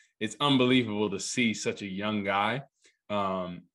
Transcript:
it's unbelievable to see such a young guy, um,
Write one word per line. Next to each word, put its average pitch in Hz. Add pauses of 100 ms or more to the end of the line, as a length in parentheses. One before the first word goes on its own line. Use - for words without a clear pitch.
(200)
it's 110
unbelievable 127
to 95
see 117
such -
a 104
young 101
guy, 104 (480)
um, 92 (120)